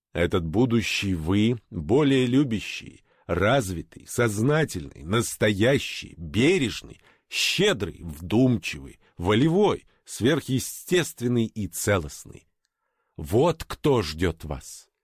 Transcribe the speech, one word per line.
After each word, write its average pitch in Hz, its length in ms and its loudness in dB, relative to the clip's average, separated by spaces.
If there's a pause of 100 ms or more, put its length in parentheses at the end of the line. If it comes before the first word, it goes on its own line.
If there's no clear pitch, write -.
(120)
Этот 85 320 0
будущий 101 680 0
вы 101 460 2 (100)
более 127 560 2
любящий, 120 800 -2 (220)
развитый, 92 800 -2
сознательный, 113 960 -2
настоящий, 110 1120 0
бережный, 113 840 0 (280)
щедрый, 156 720 0
вдумчивый, 87 960 0 (180)
волевой, 131 680 2 (180)
сверхъестественный 123 1400 0
и 104 220 -6
целостный. 76 800 -4 (680)
Вот 120 460 2
кто 127 400 0
ждёт 80 420 -2
вас. - 440 -12 (160)